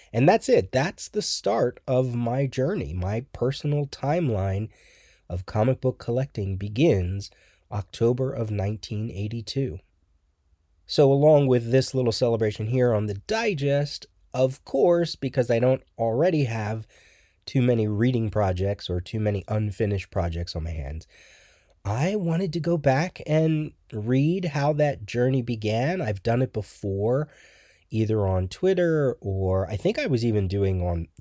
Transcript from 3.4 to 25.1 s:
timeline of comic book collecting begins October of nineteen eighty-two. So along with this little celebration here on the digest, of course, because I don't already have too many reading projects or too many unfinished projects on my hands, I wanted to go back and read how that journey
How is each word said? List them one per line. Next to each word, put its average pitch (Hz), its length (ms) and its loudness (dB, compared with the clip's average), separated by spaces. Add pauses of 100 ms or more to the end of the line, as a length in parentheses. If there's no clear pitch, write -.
timeline 113 840 -2 (600)
of 90 160 -6
comic 127 360 0
book 127 180 -2
collecting 117 560 -4
begins 101 720 0 (400)
October 120 600 -2
of 110 200 -4
nineteen 104 600 -4
eighty-two. 107 680 -6 (1080)
So 139 260 4
along 143 360 6
with 120 240 2
this 131 220 2
little 123 200 0
celebration 110 540 0
here 123 260 2
on 107 140 0
the 101 80 -6
digest, 147 920 -2 (280)
of 131 320 0
course, 175 500 2
because 127 340 -2
I 117 100 4
don't 127 220 2 (160)
already 139 460 2
have 110 420 -4 (600)
too 135 160 0
many 117 260 2
reading 113 420 0
projects 95 600 -2
or 90 100 -2
too - 180 -8
many 104 300 -2
unfinished 104 640 -2
projects 87 460 -4
on 80 80 -6
my 82 60 -6
hands, 76 360 -8 (800)
I 143 320 -2
wanted 170 340 -2
to 165 80 -4
go 170 180 0
back 143 480 0
and 156 460 2 (220)
read 135 520 2
how 147 280 0
that 147 320 0
journey 127 360 2